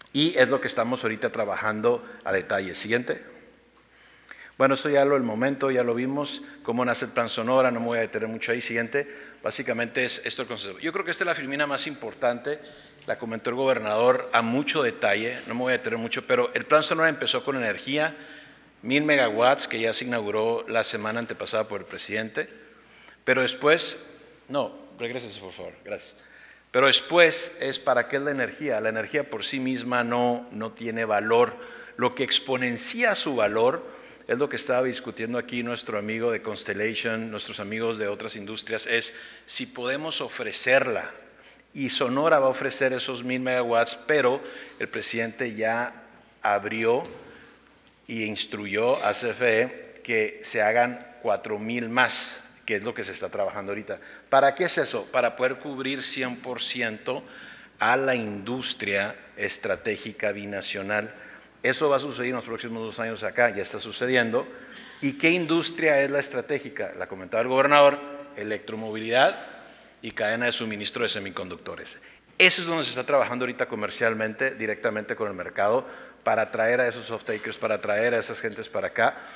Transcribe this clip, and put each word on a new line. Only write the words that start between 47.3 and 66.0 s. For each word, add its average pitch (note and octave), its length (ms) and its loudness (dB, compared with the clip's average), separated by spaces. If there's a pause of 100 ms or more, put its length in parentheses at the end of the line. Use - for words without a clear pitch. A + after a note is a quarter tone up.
y A2+ 180 -4
instruyó G#2+ 800 -2
a G#2 80 4
C A#2+ 160 -2
F A2+ 320 2
E - 420 -6
que A2 400 -2
se A2 200 0
hagan A#2+ 580 2
cuatro G#2+ 380 -2
mil A#2 300 -4
más, - 540 2 (220)
que A2 120 0
es G2 60 -4
lo A2+ 100 -4
que A#2 100 -8
se F#2+ 80 -8
está F#2 180 -6
trabajando G2+ 420 -4
ahorita. G#2 280 -8 (300)
¿Para C3+ 260 6
qué F#3 80 0
es F3 160 4
eso? A#2 320 0
Para A#2+ 240 2
poder B2+ 220 0
cubrir C3+ 460 -6
cien B2+ 340 -4
por B2 240 -8
ciento A#2+ 640 -4 (560)
a A2+ 180 4
la C3+ 180 2
industria G#2 1000 -4 (220)
estratégica G#2 920 -4
binacional. G2+ 840 -4 (480)
Eso C3 280 2
va C#3 80 4
a - 20 4
suceder B2+ 300 -4
en B2+ 80 -4
los A2+ 80 -8
próximos A2+ 360 -6
dos A2 180 -8
años A2+ 220 -4
acá, A#2 300 4
ya G2 100 -6
está G2+ 180 -4
sucediendo. B2 680 2 (540)
¿Y C#3 180 0
qué E3 100 6
industria D#3+ 720 2